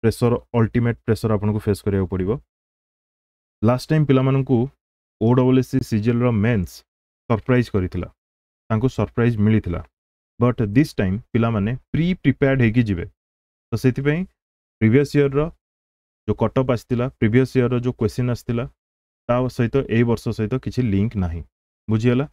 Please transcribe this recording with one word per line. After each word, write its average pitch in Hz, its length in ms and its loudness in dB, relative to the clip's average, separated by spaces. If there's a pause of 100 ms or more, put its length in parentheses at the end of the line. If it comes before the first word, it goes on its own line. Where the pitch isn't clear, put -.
ପ୍ରେସର, 117 300 0 (220)
ଅଲ୍ଟିମେଟ୍ 117 500 0
ପ୍ରେସର 110 280 -2
ଆପଣଙ୍କୁ 107 280 -2
ଫେସ୍ 101 220 -2
କରିବାକୁ 95 260 -2
ପଡ଼ିବ। 92 220 -4 (1300)
ଲାଷ୍ଟ 120 280 0
ଟାଇମ୍ 156 160 2
ପିଲାମାନଙ୍କୁ 135 520 2 (640)
ଓ 110 140 2
ଡବଲ୍ 127 240 4
ଏସ୍ 127 120 -2
ସି 131 100 0
ସିଜିଏଲ୍ର 120 520 0
ମେନ୍ସ 107 380 0 (600)
ସରପ୍ରାଇଜ୍ 120 400 0
କରିଥିଲା, 92 380 -4 (640)
ତାଙ୍କୁ 113 180 0
ସରପ୍ରାଇଜ୍ 117 500 0
ମିଳିଥିଲା। 104 420 2 (600)
ବଟ୍ 120 220 0
ଦିସ୍ 113 340 0
ଟାଇମ୍ 95 200 0 (160)
ପିଲାମାନେ 113 400 0 (180)
ପ୍ରି 156 240 0
ପ୍ରିପେୟାର୍ଡ 135 460 0
ହେଇକି 117 220 2
ଯିବେ। 101 240 -2 (680)
ତ - 40 -
ସେଥିପାଇଁ 139 440 0 (600)
ପ୍ରିଭିୟସ୍ 127 360 4
ଇୟର୍ର 143 260 0 (840)
ଯୋଉ 104 80 -2
କଟ୍ 113 220 -2
ଅଫ୍ 127 140 0
ଆସିଥିଲା, 120 360 -4
ପ୍ରିଭିୟସ୍ 123 480 0
ଇୟର୍ର 123 240 0
ଯୋଉ 123 120 -4
କ୍ୱେଶ୍ଚନ୍ 123 380 -2
ଆସିଥିଲା, 117 340 -6 (640)
ତା 120 80 2 (120)
ସହିତ 120 280 -2 (120)
ଏଇ 113 160 2
ବର୍ଷ 117 240 -2
ସହିତ 110 300 -4
କିଛି 113 240 -6
ଲିଙ୍କ 104 340 0
ନାହିଁ। 85 260 -4 (460)
ବୁଝିଗଲା? 123 440 0